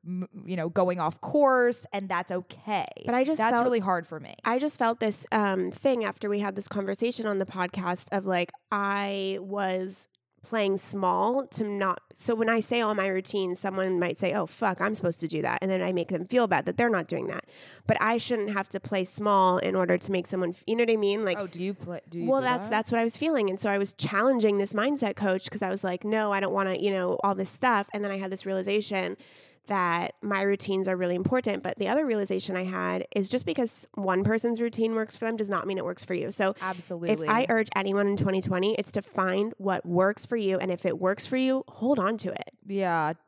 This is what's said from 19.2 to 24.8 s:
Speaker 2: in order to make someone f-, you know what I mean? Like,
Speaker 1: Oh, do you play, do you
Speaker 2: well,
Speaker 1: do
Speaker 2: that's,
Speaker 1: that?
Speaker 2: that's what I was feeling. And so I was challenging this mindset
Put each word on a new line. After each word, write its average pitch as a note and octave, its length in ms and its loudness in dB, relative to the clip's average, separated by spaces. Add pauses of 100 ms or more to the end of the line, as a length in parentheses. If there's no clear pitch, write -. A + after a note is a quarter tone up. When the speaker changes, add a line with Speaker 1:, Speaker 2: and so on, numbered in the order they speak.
Speaker 2:
in F#3 160 0
order F3+ 240 4
to - 120 -4
make F3+ 140 0
someone F#3 240 -2
f-, F3 160 -10
you A3 100 0
know A#3 60 2
what A#3 80 4
I A3+ 60 4
mean? G#3 300 2
Like, F#3 120 0
Speaker 1:
Oh, G3+ 80 -6
do F3 160 -10
you F#3+ 140 -4
play, F3 340 -10
do E3+ 100 -10
you A3 80 -2
Speaker 2:
well, C4+ 120 4
Speaker 1:
do B3+ 60 -2
Speaker 2:
that's, B3 200 0
Speaker 1:
that? A3 60 -4
Speaker 2:
that's A3 200 0
what A#3 80 2
I A#3 40 2
was A#3 140 -2
feeling. C#4 340 2
And G3 80 -4
so G#3+ 100 0
I G3+ 80 2
was G3 160 -2
challenging G#3+ 640 2
this G3 160 0
mindset A3+ 420 0